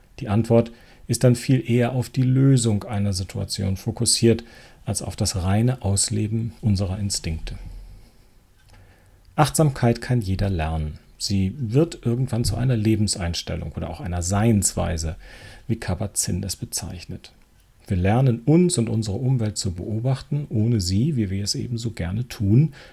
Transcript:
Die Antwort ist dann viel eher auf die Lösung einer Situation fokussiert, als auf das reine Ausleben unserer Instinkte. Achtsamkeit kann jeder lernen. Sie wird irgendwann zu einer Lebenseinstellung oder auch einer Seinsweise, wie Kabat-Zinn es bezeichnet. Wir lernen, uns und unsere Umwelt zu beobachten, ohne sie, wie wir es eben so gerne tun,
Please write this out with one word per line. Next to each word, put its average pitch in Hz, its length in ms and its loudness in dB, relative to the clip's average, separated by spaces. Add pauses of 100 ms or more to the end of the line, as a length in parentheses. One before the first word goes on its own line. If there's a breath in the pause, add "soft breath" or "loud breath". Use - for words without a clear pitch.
(200 soft breath)
Die 127 80 -8
Antwort 113 460 2 (340 loud breath)
ist 117 160 0
dann 123 140 6
viel 127 340 2
eher 120 220 2
auf 123 160 -2
die 131 140 0
Lösung 127 600 4
einer 101 300 -2
Situation 95 640 -4
fokussiert, 113 680 2 (400 loud breath)
als - 180 -4
auf - 140 -8
das 98 220 -2
reine 110 460 0
Ausleben 107 680 -2 (100)
unserer 98 380 0
Instinkte. - 580 -6 (1800 soft breath)
Achtsamkeit 135 640 2
kann 123 180 0
jeder 98 300 -2
lernen. 80 500 -2 (180)
Sie 98 400 -2
wird 139 480 0
irgendwann 120 380 0
zu - 140 0
einer 123 180 2
Lebenseinstellung 98 1000 -2
oder 85 120 -6
auch 82 120 -10
einer 87 200 -4
Seinsweise, 87 920 0 (520 loud breath)
wie 113 100 -2
Kabat-Zinn 101 680 -4
es 95 140 -8
bezeichnet. - 760 -12 (560)
Wir 101 80 0
lernen, 113 500 4
uns 170 320 4
und 113 120 0
unsere 107 260 -2
Umwelt 120 420 -2
zu 92 160 -4
beobachten, 123 760 -4
ohne 113 320 2
sie, 104 340 0
wie 104 140 0
wir 98 120 -4
es 101 140 -4
eben 113 220 -6
so 113 140 -6
gerne 98 360 -4
tun, 117 460 4 (200 loud breath)